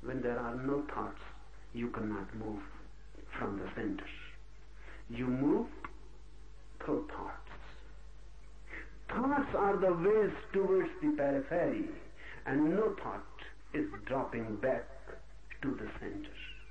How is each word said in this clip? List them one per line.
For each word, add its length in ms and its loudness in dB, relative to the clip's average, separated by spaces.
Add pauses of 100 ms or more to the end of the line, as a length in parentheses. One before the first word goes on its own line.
When 180 -2
there 180 2
are 160 -2
no 280 2 (100)
thoughts, 280 -4 (520)
you 160 0
cannot 460 -2
move 260 -4 (760)
from 200 0
the 180 -4
center. 300 -2 (1040)
You 180 0
move 400 6 (1160)
through 240 0
thoughts. 300 -6 (1700)
Thoughts 480 4
are 200 6
the 160 8
ways 400 8 (200)
towards 360 6 (120)
the 160 6
periphery, 680 4 (600)
and 260 6
no 320 4
thought 180 -2 (520)
is 120 2 (220)
dropping 500 0
back 300 2 (760)
to 80 2
the 180 -2 (120)
center. 380 -6 (320)